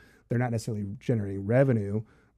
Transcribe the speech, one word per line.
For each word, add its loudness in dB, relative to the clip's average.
They're 0
not 0
necessarily -4
generating -2
revenue, 2